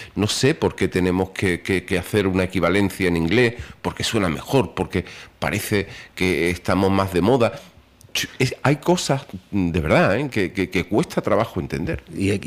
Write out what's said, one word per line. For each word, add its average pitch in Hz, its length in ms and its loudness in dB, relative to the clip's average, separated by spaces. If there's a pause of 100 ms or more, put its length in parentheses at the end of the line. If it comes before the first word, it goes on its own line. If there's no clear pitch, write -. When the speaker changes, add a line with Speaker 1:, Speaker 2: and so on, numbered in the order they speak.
(160)
Speaker 1:
no 98 120 2
sé 135 280 2
por 98 200 0
qué 95 120 0
tenemos 92 440 0
que, 87 300 -2
que, 90 240 -2
que 92 140 0
hacer 101 280 0
una 92 180 2
equivalencia 92 640 0
en 85 80 2
inglés, 113 380 2 (280)
porque - 200 -6
suena 98 260 0
mejor, 87 440 0
porque 87 300 -2 (340)
parece 98 500 -2 (280)
que 87 340 0
estamos 95 400 2
más 98 240 0
de 87 80 2
moda. 113 380 4 (580)
Ch-, - 120 -6 (100)
es, 135 240 0
hay 143 140 2
cosas, 160 480 0 (260)
mm, 92 180 2
de 82 100 0
verdad, 101 380 2
¿eh? 139 140 -2
que, 92 200 -2
que, 92 200 -2
que 85 140 -2
cuesta - 360 -2
trabajo 101 380 0
entender. 71 440 -4 (120)
Speaker 2:
Y, 98 160 0 (160)